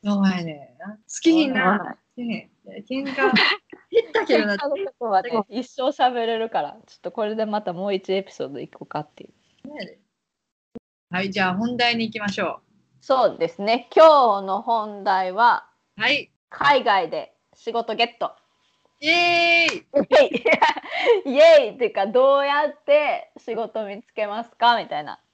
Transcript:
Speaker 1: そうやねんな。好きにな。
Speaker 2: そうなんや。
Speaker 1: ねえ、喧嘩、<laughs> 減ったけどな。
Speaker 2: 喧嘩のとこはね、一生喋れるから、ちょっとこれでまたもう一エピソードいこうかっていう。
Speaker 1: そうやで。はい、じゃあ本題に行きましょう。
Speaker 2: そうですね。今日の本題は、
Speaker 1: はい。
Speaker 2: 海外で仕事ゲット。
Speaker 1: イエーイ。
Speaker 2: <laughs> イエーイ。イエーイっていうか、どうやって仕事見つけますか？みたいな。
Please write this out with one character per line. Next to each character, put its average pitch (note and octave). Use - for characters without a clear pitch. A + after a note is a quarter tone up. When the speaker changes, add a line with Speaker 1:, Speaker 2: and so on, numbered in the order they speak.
Speaker 1:
そ G3+
う G3
や F3+
ね D3+
ん -
な。 G3+
好 -
き E4
に D#4
な。 B3+
Speaker 2:
そ -
う F#3
な F3+
ん -
や。 -
Speaker 1:
ね A#3
え、 G3
喧 C4+
嘩、 C4+
<laughs> -
減 A4
っ -
た A4
け -
ど G#3
な。 G#3
Speaker 2:
喧 -
嘩 D4
の D#4
と C5
こ A#3+
は F#3+
ね、 A#3+
一 A3+
生 -
喋 B3+
れ A3+
る A3
か F#3
ら、 D3+
ち -
ょ -
っ -
と F3+
こ G#3+
れ G#3+
で A3
ま G#3
た G3
も F#3
う G3+
一 F#3+
エ F#3+
ピ -
ソ -
ー C3
ド C#3
い D#3
こ -
う D#3
か -
っ -
て -
い -
う。 -
Speaker 1:
そ C#4+
う D4+
や G#3
で。 -
は F3+
い、 G3
じ G3
ゃ F#3+
あ F3+
本 A#3
題 A#3+
に A3+
行 A3
き A3
ま G#3
し G3
ょ E3
う。 -
Speaker 2:
そ B3
う -
で E3
す -
ね。 A3+
今 C4+
日 F#3+
の F#3+
本 G#3+
題 F#3+
は、 A3
Speaker 1:
は A3
い。 C#4
Speaker 2:
海 C#4
外 F#3+
で D#3+
仕 -
事 A3+
ゲ A#3
ッ A#3
ト。 -
Speaker 1:
イ D4
エ E4+
ー -
イ。 -
Speaker 2:
<laughs> -
イ -
エ -
ー -
イ。 B3+
イ B3+
エ D#4+
ー A3+
イ -
っ -
て B3
い -
う -
か、 G3
ど C4+
う C#4
や D4
っ D4
て C#4+
仕 -
事 A3
見 G3+
つ -
け G#3+
ま G#3+
す A#3+
か？ A#3
み F3+
た D3+
い D3+
な。 B2+